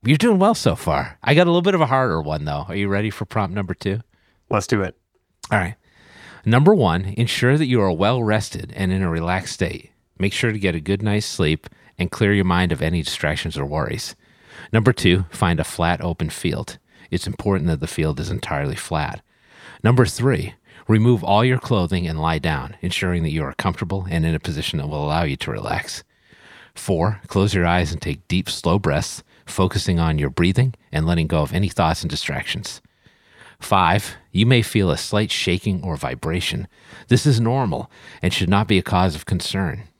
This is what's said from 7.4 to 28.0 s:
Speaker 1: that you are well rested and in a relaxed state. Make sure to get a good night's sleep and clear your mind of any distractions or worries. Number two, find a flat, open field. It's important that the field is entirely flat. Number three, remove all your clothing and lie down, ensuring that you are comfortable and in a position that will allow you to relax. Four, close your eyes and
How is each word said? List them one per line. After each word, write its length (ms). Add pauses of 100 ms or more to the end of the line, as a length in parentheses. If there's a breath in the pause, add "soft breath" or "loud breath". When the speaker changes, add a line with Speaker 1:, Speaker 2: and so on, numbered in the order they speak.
Speaker 1:
that 100
you 140
are 100
well 300
rested 540
and 160
in 100
a 80
relaxed 440
state. 380 (280)
Make 140
sure 180
to 80
get 160
a 60
good 200
night's 240
sleep 440 (280 soft breath)
and 140
clear 220
your 120
mind 280
of 80
any 200
distractions 560
or 80
worries. 480 (600 loud breath)
Number 180
two, 380
find 300
a 40
flat, 380
open 280
field. 480 (340 loud breath)
It's 160
important 400
that 120
the 80
field 320
is 100
entirely 460
flat. 460 (640 loud breath)
Number 220
three, 500 (320 loud breath)
remove 360
all 220
your 140
clothing 480
and 140
lie 180
down, 420
ensuring 420
that 80
you 120
are 100
comfortable 560
and 160
in 100
a 40
position 400
that 80
will 160
allow 200
you 140
to 140
relax. 520 (720 loud breath)
Four, 520
close 260
your 120
eyes 260
and 100